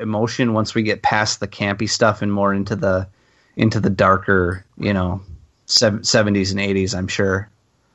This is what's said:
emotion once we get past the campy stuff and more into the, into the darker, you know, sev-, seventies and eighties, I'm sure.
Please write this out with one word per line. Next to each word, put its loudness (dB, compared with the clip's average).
emotion 0
once 0
we 2
get -2
past 0
the -6
campy -4
stuff 2
and 0
more 2
into -2
the, 0
into 2
the 0
darker, 2
you -2
know, -2
sev-, 0
seventies 2
and -2
eighties, 0
I'm -4
sure. -2